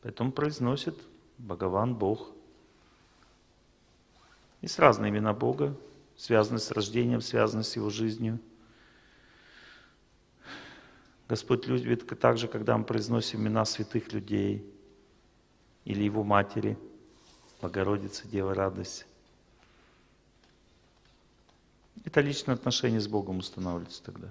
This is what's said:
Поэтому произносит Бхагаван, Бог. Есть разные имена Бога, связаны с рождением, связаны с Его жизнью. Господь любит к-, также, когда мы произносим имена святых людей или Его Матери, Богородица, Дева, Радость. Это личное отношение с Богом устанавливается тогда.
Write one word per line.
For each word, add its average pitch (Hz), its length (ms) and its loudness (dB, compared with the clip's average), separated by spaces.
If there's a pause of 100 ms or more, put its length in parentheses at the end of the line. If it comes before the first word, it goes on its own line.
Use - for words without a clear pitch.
Поэтому 120 320 -2
произносит 143 600 0 (420)
Бхагаван, 101 580 0
Бог. 104 360 0 (2250)
Есть - 160 -8
разные 107 320 8
имена 107 240 2
Бога, 135 400 0 (440)
связаны 113 420 4
с - 120 -6
рождением, 113 500 0
связаны 110 420 2
с - 140 -6
Его 107 120 -2
жизнью. 113 500 -2 (3000)
Господь 120 360 0
любит 123 380 0
к-, - 120 -10
также, 117 340 4
когда 110 280 2
мы 110 60 0
произносим 110 560 0
имена 107 240 2
святых - 480 -4
людей 101 580 -2 (1160)
или 101 180 -2
Его 104 220 0
Матери, 104 520 2 (840)
Богородица, 98 680 -2
Дева, 95 260 -2
Радость. 95 520 -2 (3000)
Это - 160 2
личное 143 360 2
отношение 120 440 0
с 104 80 -2
Богом 98 300 -2
устанавливается 90 680 -8
тогда. - 280 -14